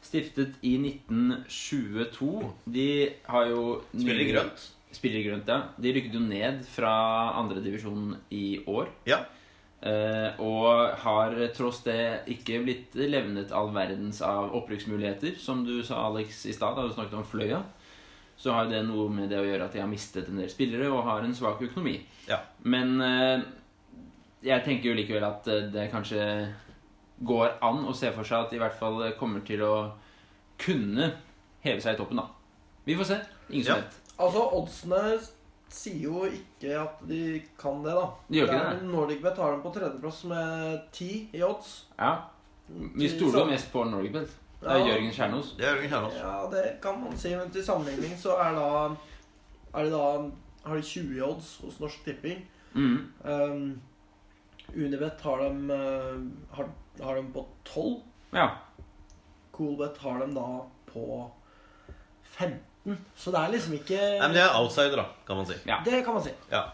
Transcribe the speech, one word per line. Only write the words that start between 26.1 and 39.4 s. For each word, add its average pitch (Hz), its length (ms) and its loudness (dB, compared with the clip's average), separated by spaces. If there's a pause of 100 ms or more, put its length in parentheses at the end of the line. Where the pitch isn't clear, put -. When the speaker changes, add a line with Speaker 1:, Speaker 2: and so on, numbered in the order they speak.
Speaker 1:
går 117 380 4
an 120 240 2
å 127 100 -4
se 123 160 0
for 107 120 -4
seg 117 220 2
at - 40 -8
de 120 60 -6
i 117 40 -4
hvert 110 200 0
fall 110 400 -2
kommer 104 260 -2
til 107 140 -2
å 107 320 2 (680)
kunne 135 520 0 (520)
heve 107 180 0
seg 113 120 2
i 107 40 -2
toppen, 107 200 -4
da. 95 80 -2 (600)
Vi 156 100 0
får 190 100 0
se. 202 140 0 (300)
Ingen 127 160 0
som 143 100 4
Speaker 2:
Ja. - 60 0
Speaker 1:
vet. - 180 -14 (200)
Speaker 3:
Altså, 180 220 4 (120)
oddsene 208 680 0 (480)
sier 175 320 -8
jo 170 240 -2
ikke 147 560 -6
at 156 260 -8
de 160 340 -4 (160)
kan 143 260 -4
det, 156 100 -2
da. 180 160 2 (200)
Speaker 1:
De 156 100 4
gjør 135 60 8
ikke - 140 4
Speaker 3:
Det - 80 2
er 180 120 -2
Speaker 1:
det. 190 120 -6
Speaker 3:
Nordic 151 300 0
Bet 185 160 2
har 156 140 2